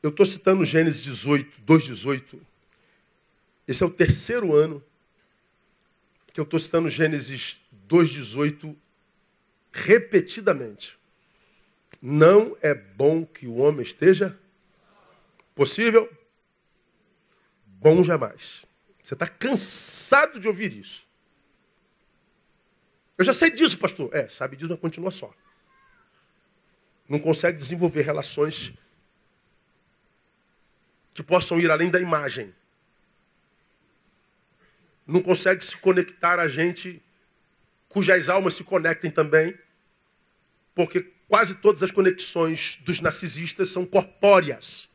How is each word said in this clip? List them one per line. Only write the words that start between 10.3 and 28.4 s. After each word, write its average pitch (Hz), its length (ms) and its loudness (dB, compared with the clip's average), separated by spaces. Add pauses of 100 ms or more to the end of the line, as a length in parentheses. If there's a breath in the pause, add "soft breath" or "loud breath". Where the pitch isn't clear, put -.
Não 160 600 6
é 147 120 2
bom 139 520 0
que - 200 -20
o 117 120 -8
homem 143 240 2
esteja 180 580 0 (1120 soft breath)
possível? 214 560 2 (1600)
Bom 151 400 4
jamais. 151 600 -6 (380)
Você - 140 -14
tá - 100 -6
cansado - 1120 0
de 190 80 -6
ouvir 190 240 -6
isso. - 340 -20 (2000)
"Eu 185 80 2
já 262 80 2
sei 330 180 4
disso, 294 260 2
pastor." - 380 -6
É, 127 140 -2
sabe 135 260 -10
disso, 165 160 -10
mas 165 80 -8
continua 170 320 -8
só. - 240 -14 (1700)
Não 147 100 -4
consegue 160 380 0
desenvolver 151 460 -2
relações 151 680 -4 (2500)